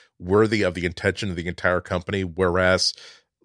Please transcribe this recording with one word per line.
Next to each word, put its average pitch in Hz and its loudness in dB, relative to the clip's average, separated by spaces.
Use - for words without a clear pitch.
worthy 104 2
of 90 0
the 87 -4
intention 95 -4
of 87 -6
the 85 -6
entire 90 -2
company, 95 -4
whereas, 92 2